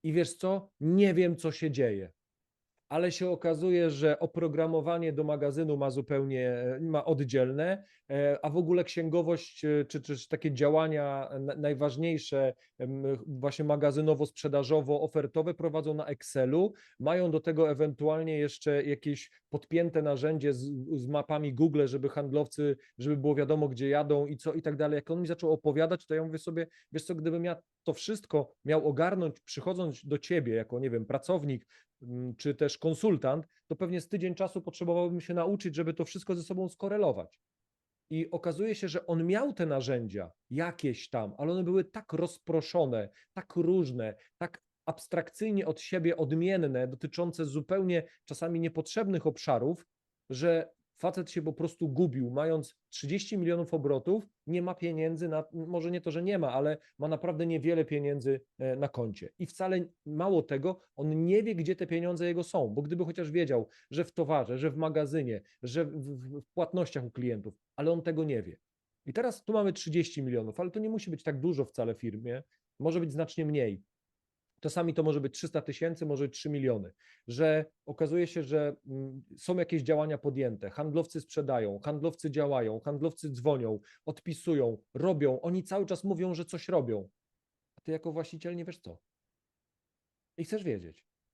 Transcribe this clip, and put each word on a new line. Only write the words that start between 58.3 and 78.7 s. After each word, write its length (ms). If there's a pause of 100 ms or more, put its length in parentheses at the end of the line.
e, 180
na 120
koncie. 400 (100)
I 80
wcale, 380 (220)
mało 360
tego, 380 (160)
on 280
nie 180
wie, 120
gdzie 220
te 100
pieniądze 400
jego 160
są, 260
bo 140
gdyby 220
chociaż 260
wiedział, 380 (220)
że 140
w 80
towarze, 460
że 120
w 60
magazynie, 640 (200)
że 220
w, 60
w, 500
w 140
płatnościach 500
u 60
klientów, 440 (220)
ale 160
on 100
tego 220
nie 180
wie. 140 (500)
I 60
teraz 320
tu 80
mamy 200
trzydzieści 500
milionów, 380
ale 100
to 100
nie 80
musi 220
być 120
tak 180
dużo 240
wcale 300
w 60
firmie, 420 (380)
może 200
być 120
znacznie 340
mniej. 360 (800)
Czasami 340
to 80
może 180
być 140
trzysta 280
tysięcy, 440
może 180
być 100
trzy 160
miliony, 420 (360)
że 360 (220)
okazuje 400
się, 160
że, 340 (100)